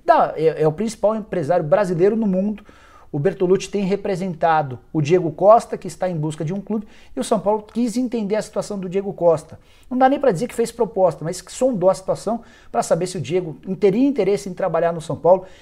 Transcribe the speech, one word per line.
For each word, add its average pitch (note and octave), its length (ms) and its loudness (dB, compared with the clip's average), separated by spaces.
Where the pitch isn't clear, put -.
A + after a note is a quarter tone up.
da, C#4+ 300 4
é, D3+ 260 0
é D#3+ 60 4
o D3+ 40 2
principal G#3+ 440 -2
empresário F3+ 500 -2
brasileiro F#3 500 2
no A3 120 0
mundo. G3 360 -2
O D#3 60 -4
Bertolucci F#3+ 540 0
tem G3+ 120 -2
representado E3+ 960 -2
o D#3+ 80 0
Diego E3 300 2
Costa, G#3+ 480 4
que - 80 -12
está F#3 200 -6
em F3+ 80 -4
busca D#3 300 -6
de D3+ 80 -4
um G3 80 -8
clube, G#3 260 -6
e C4+ 40 -8
o B3 40 -2
São A3+ 160 0
Paulo G#3+ 240 -2
quis A3+ 340 -4
entender A3 380 -2
a G#3 80 0
situação G#3 340 -8
do F#3+ 100 -8
Diego G3 260 -4
Costa. E3 460 0
Não B3 80 -4
dá C4 100 6
nem C#4+ 120 2
pra C#4 120 2
dizer F#3+ 160 -2
que - 60 -10
fez A#3 180 -2
proposta, F#3 540 0
mas F3+ 160 -8
que - 100 -20
sondou G#3+ 380 2
a F#3 60 4
situação F#3+ 460 -4
pra A#3 120 -2
saber F3+ 240 0
se F#3 100 -8
o - 20 -6
Diego D#3 360 -4
teria G#3 280 4
interesse G3+ 400 0
em F3+ 60 -10
trabalhar E3+ 380 0
no E3+ 100 -8
São D3+ 140 -6
Paulo. F#3 300 4